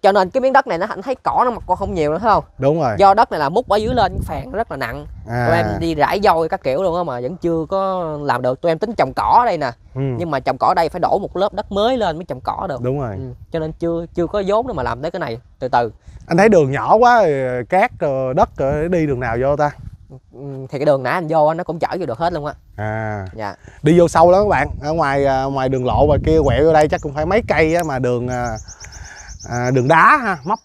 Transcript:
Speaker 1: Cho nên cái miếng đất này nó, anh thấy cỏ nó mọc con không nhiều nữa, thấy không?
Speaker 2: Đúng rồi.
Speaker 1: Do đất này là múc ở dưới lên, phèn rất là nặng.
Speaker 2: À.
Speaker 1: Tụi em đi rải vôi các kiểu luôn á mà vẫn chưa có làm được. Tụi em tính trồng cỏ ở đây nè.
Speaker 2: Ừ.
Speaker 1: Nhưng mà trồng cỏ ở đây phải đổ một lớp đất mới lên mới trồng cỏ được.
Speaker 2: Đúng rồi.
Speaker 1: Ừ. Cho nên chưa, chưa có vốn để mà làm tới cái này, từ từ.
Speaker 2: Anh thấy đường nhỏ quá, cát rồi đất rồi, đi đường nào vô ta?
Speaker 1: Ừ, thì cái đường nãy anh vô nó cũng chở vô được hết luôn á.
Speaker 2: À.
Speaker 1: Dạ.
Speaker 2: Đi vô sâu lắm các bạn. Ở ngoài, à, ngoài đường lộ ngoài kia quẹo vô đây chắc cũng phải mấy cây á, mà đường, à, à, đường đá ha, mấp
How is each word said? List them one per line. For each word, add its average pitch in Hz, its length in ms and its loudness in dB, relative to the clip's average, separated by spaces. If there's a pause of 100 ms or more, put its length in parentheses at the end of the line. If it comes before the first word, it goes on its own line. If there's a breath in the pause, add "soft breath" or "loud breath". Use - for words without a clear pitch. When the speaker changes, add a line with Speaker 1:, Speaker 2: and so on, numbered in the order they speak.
Speaker 1:
Cho 196 100 4
nên 190 180 2
cái 262 120 -2
miếng 262 120 2
đất 269 140 4
này 185 100 -2
nó, 180 120 -2
anh 170 120 -8
thấy 254 140 -6
cỏ 139 300 -2
nó 247 60 0
mọc 208 160 -10
con 180 100 0
không 196 160 -6
nhiều 151 180 0
nữa, 160 80 -2
thấy 220 120 -2
không? 170 120 2 (140)
Speaker 2:
Đúng 147 240 0
rồi. 123 180 -2
Speaker 1:
Do 196 140 6
đất 220 180 2
này 180 80 -4
là 143 100 0
múc 208 200 -2
ở 202 80 4
dưới 220 160 -2
lên, 190 320 0
phèn 147 260 -10
rất 214 200 -6
là 147 60 -10
nặng. 135 280 -8 (240)
Speaker 2:
À. 120 180 -2
Speaker 1:
Tụi 165 100 4
em 170 80 0 (140)
đi 165 160 -2
rải 151 280 2
vôi 165 260 4
các - 140 -6
kiểu 139 200 0
luôn 170 140 0
á 180 60 -2
mà 127 180 -6
vẫn 143 160 -6
chưa 165 320 -2
có 190 340 -2 (180)
làm 127 200 -2
được. 127 200 -2
Tụi 170 100 0
em 160 80 -2
tính 214 160 -6
trồng 131 180 0
cỏ 147 300 4
ở - 20 2
đây 208 120 0
nè. 139 140 -2 (240)
Speaker 2:
Ừ. 131 60 -4 (160)
Speaker 1:
Nhưng 170 140 -4
mà 139 80 -2
trồng 131 180 -2
cỏ 120 100 2
ở 175 60 4
đây 170 160 2
phải 185 100 -10
đổ 165 200 0
một 175 180 -8
lớp 196 160 0
đất - 180 -8
mới 214 260 0
lên 180 200 -2
mới 175 80 -10
trồng 127 160 -10
cỏ - 280 -6
được. 127 120 -8
Speaker 2:
Đúng 131 200 -2
rồi. 135 140 -6
Speaker 1:
Ừ. 131 180 -10 (180)
Cho 165 80 -4
nên 160 140 -6
chưa, 170 400 -4
chưa 170 140 -2
có 208 200 -4
vốn 214 200 0
để 240 60 -8
mà 143 100 -4
làm 120 180 -4
tới 160 100 -6
cái 285 80 -8
này, 120 200 -6 (200)
từ 131 80 -6
từ. 120 240 2 (360 soft breath)
Speaker 2:
Anh 170 100 0
thấy 208 120 6
đường 156 220 4
nhỏ 135 240 2
quá, 240 280 6 (460)
cát 202 300 2
rồi 131 340 -2
đất 208 240 2
rồi, 151 320 -2
đi 165 180 0
đường 131 120 -2
nào 120 220 -2
vô 139 140 2
ta? 147 160 0 (640)
Speaker 1:
Ừ, 120 60 -20 (300)
thì 143 100 -8
cái 143 60 0
đường 139 180 2
nãy 127 100 0
anh 170 160 -4
vô 156 240 2
nó 170 100 -6
cũng 175 160 -8
chở - 80 -4 (120)
vô 180 60 -6
được 117 120 -6
hết 170 160 -2
luôn 147 120 -6
á. 147 80 -8 (220)
Speaker 2:
À. 107 580 -6
Speaker 1:
Dạ. 104 220 -10 (280 soft breath)
Speaker 2:
Đi 160 160 6
vô 170 80 6
sâu 170 240 6
lắm 190 120 6
các 208 60 0
bạn. 147 200 0 (120)
Ở 151 120 -4
ngoài, 143 320 0
à, 131 180 0
ngoài 135 260 -2
đường 131 160 -2
lộ 120 200 4
ngoài 147 200 4
kia 156 200 4
quẹo 135 200 2
vô 160 80 4
đây 151 140 6
chắc 170 140 -2
cũng 147 120 -6
phải 151 120 -4
mấy 196 220 2
cây 160 280 2
á, 170 80 0
mà 139 160 -4
đường, 123 280 -2
à, 123 280 -6 (960 loud breath)
à, 123 220 -2
đường 127 160 2
đá 175 300 6
ha, 214 260 -2
mấp 135 220 -2